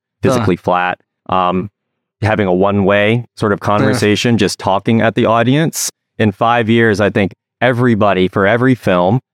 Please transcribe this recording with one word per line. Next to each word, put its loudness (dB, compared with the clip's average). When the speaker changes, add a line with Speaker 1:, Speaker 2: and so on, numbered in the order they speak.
Speaker 1:
physically 0
Speaker 2:
Huh. -20
Speaker 1:
flat, -2
um, -2
having 0
a 0
one-way 0
sort -2
of -2
Speaker 2:
Yeah. -8
Speaker 1:
conversation, 0
just -2
talking -2
at 0
the 0
audience. 0
In 0
five 0
years, 2
I 2
think -2
everybody, 2
for -2
every 2
film, 0